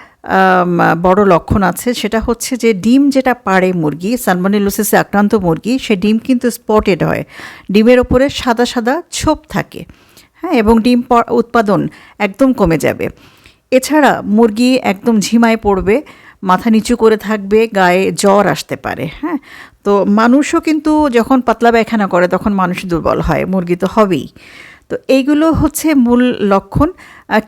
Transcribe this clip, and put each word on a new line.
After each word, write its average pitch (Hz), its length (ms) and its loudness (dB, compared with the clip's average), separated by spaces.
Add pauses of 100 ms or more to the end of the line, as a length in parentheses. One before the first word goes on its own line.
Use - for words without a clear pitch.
(220)
আম, 180 800 0
বড় 190 240 4
লক্ষণ 190 360 2
আছে, 185 320 -2
সেটা 220 260 -4
হচ্ছে 233 360 -6
যে 226 160 0
ডিম 247 380 2
যেটা 262 240 0
পাড়ে 185 380 0
মুরগি, 170 440 -4
সালমোনেলোসিসে 196 800 -2
আক্রান্ত 202 380 0
মুরগি, 190 440 -2
সে 220 180 -2
ডিম 214 220 0
কিন্তু 247 320 -2
স্পটেড 214 520 0
হয়, - 220 -4 (480)
ডিমের 226 260 6
ওপরে 254 300 0
সাদা 240 380 -2
সাদা 254 440 -4
ছোপ 311 280 -2 (100)
থাকে। - 360 -10 (560)
হ্যাঁ, 359 120 -4
এবং 226 300 2
ডিম 247 200 2
প-, 233 280 0
উৎপাদন 208 580 0 (300)
একদম 208 340 0
কমে 165 260 0
যাবে। 120 300 -4 (640)
এছাড়া 262 520 2
মুরগি 226 540 2
একদম 208 440 0
ঝিমায় 226 360 2
পড়বে, 202 460 0 (400)
মাথা 185 280 0
নিচু 226 260 2
করে 220 200 2
থাকবে, 214 500 -2
গায়ে 190 460 0
জ্বর 196 340 2
আসতে 151 300 -6
পারে। - 320 -8 (120)
হ্যাঁ, 320 180 -6 (460)
তো 202 200 2
মানুষও 240 560 2
কিন্তু 302 480 0
যখন 240 320 0
পাতলা 233 320 0
পায়খানা 220 340 0
করে 180 220 0
তখন 190 240 -2
মানুষ 185 340 -4
দুর্বল 165 340 -2
হয়, 151 240 -2
মুরগি 180 320 -4
তো 185 140 -4
হবেই। 190 380 0 (600)
তো - 80 -8 (120)
এইগুলো 294 440 2
হচ্ছে 302 420 0
মূল 240 460 2
লক্ষণ। 202 520 0 (360)
আহ, 214 200 0